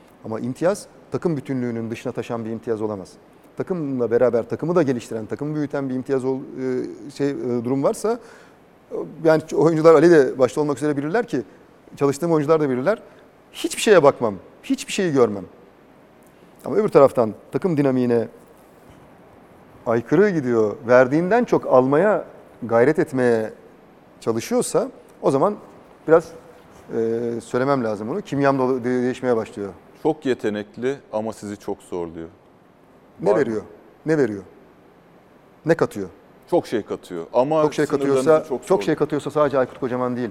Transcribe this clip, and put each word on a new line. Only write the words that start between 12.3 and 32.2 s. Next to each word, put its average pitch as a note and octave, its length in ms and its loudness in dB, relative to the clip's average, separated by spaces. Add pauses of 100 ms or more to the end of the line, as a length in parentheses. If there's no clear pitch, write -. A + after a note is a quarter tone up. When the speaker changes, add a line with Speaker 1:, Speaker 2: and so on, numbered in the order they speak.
Speaker 1:
oyuncular D#3 280 2
da C#3+ 100 0
bilirler. C#3 320 -2 (500)
Hiçbir - 300 -8
şeye F#3+ 200 6
bakmam, B2 320 4 (280)
hiçbir - 300 -6
şeyi F3+ 200 -2
görmem. G#2+ 320 2 (1200)
Ama C#3 120 -6
öbür G#3 120 2
taraftan C3 460 4 (180)
takım D#3+ 240 -2
dinamiğine B2 520 0 (1600)
aykırı C3 440 2
gidiyor, A#2+ 460 0 (120)
verdiğinden D#3 560 4
çok - 220 0
almaya C#3+ 580 4 (380)
gayret A#2+ 360 2
etmeye A#2+ 540 0 (680)
çalışıyorsa G3 680 -2 (340)
o F3+ 80 0
zaman E3+ 260 2 (520)
biraz, E3+ 200 4 (680)
e, A#2 360 -2 (120)
söylemem C3 400 0
lazım G#2+ 240 -6
bunu. F#3+ 140 -8
Kimyam C#3 360 0
da B2+ 260 -2
de-, B2 180 -2
değişmeye B2 340 -2
başlıyor. G2+ 360 -8 (300)
Speaker 2:
Çok D3+ 240 -2
yetenekli A#2 720 -4 (160)
ama A2 200 -6
sizi G#2 240 -12
çok - 260 -10
zorluyor. E2+ 460 -10 (920)